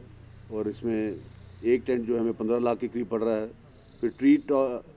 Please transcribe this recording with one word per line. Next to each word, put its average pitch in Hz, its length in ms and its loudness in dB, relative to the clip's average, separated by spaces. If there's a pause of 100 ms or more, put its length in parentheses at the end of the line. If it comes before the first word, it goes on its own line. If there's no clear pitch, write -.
(520)
और 107 160 -2
इसमें 107 480 -2 (480)
एक 120 220 4
टेंट 123 160 0
जो 117 160 0
हमें 113 140 2
पन्द्रह 113 260 0
लाख 120 200 2
के 120 100 -4
करीब 120 180 -4
पड़ 113 140 0
रहा 113 160 2
है। 107 100 -2 (540)
फिर 117 180 0
ट्री 143 180 8
टॉ-, 135 420 0 (180)